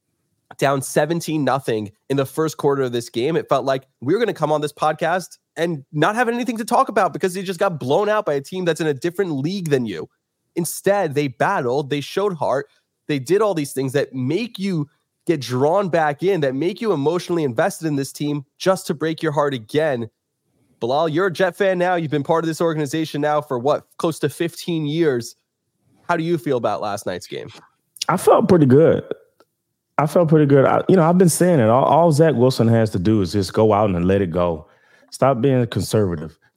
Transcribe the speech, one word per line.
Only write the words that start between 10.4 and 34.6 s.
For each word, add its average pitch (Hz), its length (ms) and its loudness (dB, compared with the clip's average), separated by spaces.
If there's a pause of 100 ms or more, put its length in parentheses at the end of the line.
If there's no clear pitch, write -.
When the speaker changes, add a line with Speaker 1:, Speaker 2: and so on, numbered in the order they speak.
Speaker 1:
Instead, 180 580 -2
they 147 140 -2
battled, 143 600 -2
they 147 120 -4
showed 196 320 -4
heart, 131 360 -4 (380)
they 147 140 -4
did 180 220 0
all 202 120 0
these 151 180 -6
things 135 200 -4
that 139 200 -2
make 156 460 -4
you 185 300 -4 (380)
get 165 140 0
drawn 143 480 0
back 151 340 0
in, 185 180 0
that 135 140 0
make 170 260 -4
you 220 120 -2
emotionally 165 520 -2
invested 156 420 -2
in 147 80 -2
this 139 180 -6
team 147 320 -6 (140)
just 185 300 0
to 175 60 -4
break 160 280 -6
your 160 100 -2
heart 143 220 0
again. 123 540 -2 (720)
Bilal, 143 280 0
you're 165 180 0
a 185 60 -2
Jet 180 240 -2
fan 190 220 0
now. 180 160 0
You've 165 160 -2
been 147 140 -2
part 165 180 0
of 165 60 -4
this 160 120 -4
organization 156 600 -2
now 151 200 0
for, 135 180 -4
what, 131 280 -2 (120)
close 202 220 -4
to 156 80 0
fifteen 160 580 -6
years. 143 500 -2 (720)
How 175 80 0
do 160 80 -2
you 170 140 0
feel 139 180 -2
about 107 240 -2
last 104 260 -6
night's 90 220 -8
game? 67 220 -12 (580)
Speaker 2:
I 160 80 0
felt 269 320 4
pretty 170 180 6
good. 131 380 6 (960)
I 143 80 2
felt 165 240 2
pretty 156 160 6
good. 135 180 6
I, - 240 4
you 190 80 6
know, 175 60 6
I've 175 160 4
been 185 100 6
saying 175 320 4
it. 110 80 4
All, 123 160 6
all 165 260 6
Zach 151 240 4
Wilson 120 340 4
has 113 240 4
to - 60 -2
do 107 220 2
is 87 120 -2
just 98 200 -2
go 107 220 4
out 104 160 2
and 87 160 0
let 98 160 4
it 90 80 -2
go. 85 360 -2 (440)